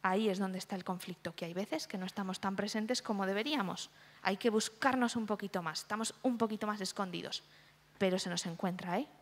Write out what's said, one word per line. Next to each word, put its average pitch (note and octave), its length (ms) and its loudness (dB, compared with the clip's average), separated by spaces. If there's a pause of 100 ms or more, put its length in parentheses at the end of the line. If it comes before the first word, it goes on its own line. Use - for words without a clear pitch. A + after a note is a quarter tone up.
Ahí G3+ 240 4
es F#3 80 2
donde F#3+ 220 0
está - 160 -6
el F3+ 80 -6
conflicto, F3+ 500 -6
que - 120 -6
hay E3+ 100 -8
veces A3 320 -2
que - 100 -8
no F#3 80 -4
estamos F#3+ 340 -4
tan G3 160 0
presentes G#3+ 460 0
como G3 240 0
deberíamos. G3+ 640 0 (320)
Hay G3 160 2
que A#3 140 4
buscarnos B3 640 2
un A3+ 100 0
poquito G3 380 -2
más, D#3+ 160 -2
estamos A3 420 -4
un B3+ 160 2
poquito G#3+ 300 2
más G#3 120 -2
escondidos, F#3 640 -4 (560)
pero F#3 220 4
se F#3 100 -4
nos F3 160 -2
encuentra, F3+ 540 -2
¿eh? D4+ 80 -4 (140)